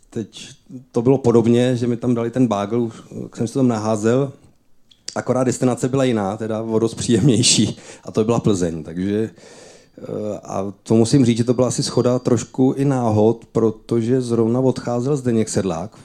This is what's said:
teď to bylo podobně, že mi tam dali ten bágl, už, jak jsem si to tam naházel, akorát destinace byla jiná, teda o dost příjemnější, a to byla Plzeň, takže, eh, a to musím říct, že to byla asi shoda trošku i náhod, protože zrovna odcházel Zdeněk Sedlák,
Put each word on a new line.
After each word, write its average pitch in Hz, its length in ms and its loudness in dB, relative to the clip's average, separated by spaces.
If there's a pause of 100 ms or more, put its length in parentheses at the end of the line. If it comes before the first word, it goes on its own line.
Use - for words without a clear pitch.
(100)
teď - 380 -12 (440)
to 120 100 -2
bylo 131 160 4
podobně, 120 580 4
že 120 100 -4
mi 120 100 0
tam 123 180 -2
dali 117 160 -2
ten 127 160 2
bágl, 104 340 -2
už, 113 140 -4 (280)
jak 117 140 -16
jsem 117 100 -4
si 110 60 -8
to 139 60 -4
tam 131 100 4
naházel, 113 640 0 (840)
akorát 123 300 -2
destinace 123 440 0
byla 135 160 0
jiná, 107 320 0
teda 110 260 -6
o 113 160 -2
dost 113 160 0
příjemnější, 120 840 2 (260)
a - 80 -14
to 113 120 2
byla 117 160 0
Plzeň, 87 420 0
takže, 92 480 -4 (680)
eh, - 40 -20 (420)
a 101 280 -8 (100)
to - 120 0
musím 117 300 4
říct, 113 140 2
že 117 60 0
to 123 100 0
byla 123 140 0
asi 127 140 -4
shoda 123 360 0
trošku 127 580 0
i 139 80 -2
náhod, 113 680 2
protože 117 680 0
zrovna 117 400 0
odcházel 127 560 -2
Zdeněk 120 320 0
Sedlák, 92 560 -4